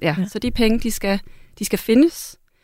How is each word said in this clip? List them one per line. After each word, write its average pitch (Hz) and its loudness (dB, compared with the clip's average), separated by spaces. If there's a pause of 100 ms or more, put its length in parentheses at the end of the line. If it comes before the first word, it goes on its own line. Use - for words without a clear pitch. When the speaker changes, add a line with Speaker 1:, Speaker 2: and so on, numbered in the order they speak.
Speaker 1:
Ja, 170 2
Speaker 2:
Ja. 180 0
Speaker 1:
så 214 -8
de 240 -2
penge, 226 4
de 233 -2
skal, 196 -2 (400)
de 208 -6
skal - -2
findes, - 0 (260)